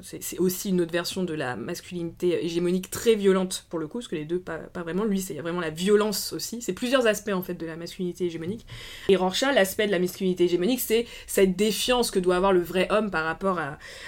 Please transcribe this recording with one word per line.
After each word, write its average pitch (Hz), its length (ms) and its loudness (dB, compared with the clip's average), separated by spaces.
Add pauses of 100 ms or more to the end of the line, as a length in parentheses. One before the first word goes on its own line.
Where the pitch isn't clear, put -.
c'est, - 220 -14
c'est - 160 -8
aussi 185 320 0
une 180 100 4
autre 165 120 0
version 175 320 -2
de 160 100 -4
la 127 220 -4
masculinité 170 880 -2
hégémonique 175 460 0
très 233 240 4
violente, 190 540 2
pour 170 100 -6
le 156 100 -4
coup, 233 100 -8
parce 240 100 -10
que 180 80 -4
les 151 80 -4
deux, 175 160 -2
pas, 170 180 -8
pas - 240 -10
vraiment. 170 220 -2
Lui, 196 160 0
c'est, 185 140 -6
il - 20 -10
y - 40 -8
a - 20 -8
vraiment 170 180 -4
la 160 100 -4
violence 208 640 2
aussi. 226 300 -8
C'est - 100 -4
plusieurs 247 340 2
aspects, 208 280 0
en 185 80 0
fait, 185 120 -8
de 165 120 -8
la 165 100 -8
masculinité 175 500 -4
hégémonique. 165 380 -6 (440)
Et 190 80 8
Rorschach, 185 380 2
l'aspect 202 320 4
de 208 60 0
la 175 60 4
masculinité 180 460 0
hégémonique, 180 360 2
c'est 233 240 2 (220)
cette 190 300 4
défiance 226 540 2
que - 100 0
doit 180 160 2
avoir 196 180 4
le 180 80 6
vrai 180 280 0
homme 214 200 2
par 160 140 -2
rapport 190 340 -2
à, 147 200 -6 (300)